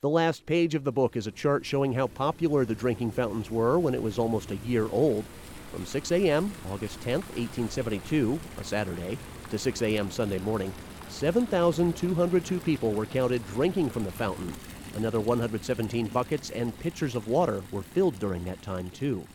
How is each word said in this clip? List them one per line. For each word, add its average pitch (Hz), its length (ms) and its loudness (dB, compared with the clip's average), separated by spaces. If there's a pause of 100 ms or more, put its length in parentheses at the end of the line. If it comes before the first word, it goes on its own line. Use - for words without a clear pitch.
The 139 80 0
last 165 380 2
page 165 260 2
of 151 100 0
the 135 80 0
book 123 240 2
is 110 120 -4
a 107 40 -6
chart 143 320 0
showing 139 300 0
how 127 140 0
popular 147 580 2
the 113 80 0
drinking 113 380 0
fountains 110 400 -2
were 113 260 4
when 160 160 4
it 123 80 0
was 110 160 -2
almost 113 320 2
a 101 80 -2
year 110 340 0
old. 120 320 4 (480)
From 90 140 -6
six - 260 -4
A 180 200 4
M, 170 200 2 (200)
August 101 300 -6
tenth, - 360 -2
eighteen 117 320 -2
seventy-two, 120 720 0 (200)
a - 40 -8
Saturday, 95 560 -2 (320)
to 107 80 -2
six 120 240 0
A 107 140 4
M 101 120 0
Sunday 101 300 -2
morning, 98 340 -2 (360)
seven 180 360 2
thousand 170 500 4
two 175 200 0
hundred 175 280 4
two 180 160 -2
people 131 320 2
were 107 140 0
counted 123 420 0
drinking 143 440 2
from 113 120 -2
the 95 80 -4
fountain. 92 400 -2 (440)
Another 110 240 0
one 117 200 2
hundred 113 240 -2
seventeen 117 440 0
buckets 123 420 -2
and 117 300 -4
pitchers 160 340 -2
of 110 140 -4
water 113 340 2 (100)
were 101 120 -4
filled 170 340 0
during 92 280 -2
that 92 180 -8
time, 92 260 -6
too. 110 340 -4 (120)